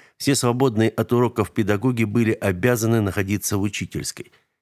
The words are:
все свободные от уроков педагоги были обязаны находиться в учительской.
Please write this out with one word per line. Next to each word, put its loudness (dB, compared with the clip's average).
все 0
свободные 2
от -2
уроков 0
педагоги 0
были 2
обязаны 0
находиться -2
в 0
учительской. -8